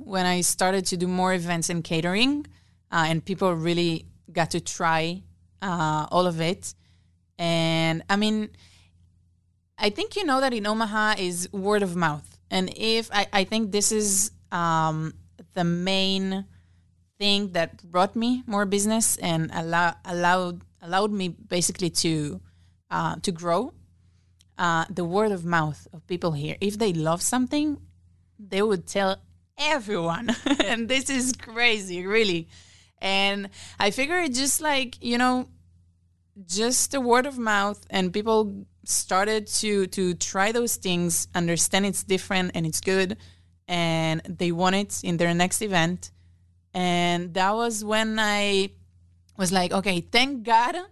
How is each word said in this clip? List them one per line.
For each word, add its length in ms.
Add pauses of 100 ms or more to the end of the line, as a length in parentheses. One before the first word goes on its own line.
when 200
I 160
started 460
to 100
do 100
more 280
events 340
and 160
catering, 600 (440)
uh, 200
and 120
people 300
really 540 (260)
got 200
to 80
try, 640 (380)
uh, 500
all 160
of 140
it. 340 (640)
And, 720
I 80
mean, 320 (1300)
I 140
think 260
you 80
know 160
that 140
in 120
Omaha 520
is 340
word 300
of 140
mouth. 340 (200)
And 260
if 360
I, 200
I 120
think 280
this 180
is, 400 (220)
um, 640 (400)
the 100
main 800 (720)
thing 340
that 300
brought 320
me 320
more 200
business 500
and 360
allow-, 420 (100)
allowed, 560 (200)
allowed 300
me 180
basically 600
to, 500 (500)
uh, 320
to 100
grow, 400 (840)
uh, 320
the 160
word 280
of 120
mouth 480
of 140
people 260
here. 280
If 180
they 140
love 300
something, 580 (580)
they 240
would 240
tell 300 (420)
everyone. 720 (160)
<laughs> 180
And 240
this 220
is 220
crazy, 760
really. 400 (520)
And 500 (320)
I 100
figure 280
it 160
just, 260
like, 420
you 160
know, 300 (1000)
just 460
the 80
word 260
of 120
mouth, 520
and 220
people 540 (180)
started 640
to, 420
to 260
try 380
those 240
things, 580
understand 520
it's 160
different 520
and 120
it's 140
good, 360 (520)
and 600
they 240
want 220
it 300
in 120
their 160
next 300
event. 480 (640)
And 640
that 200
was 300
when 340
I 520 (640)
was 160
like, 200
"Okay, 280
thank 420
God, 340 (160)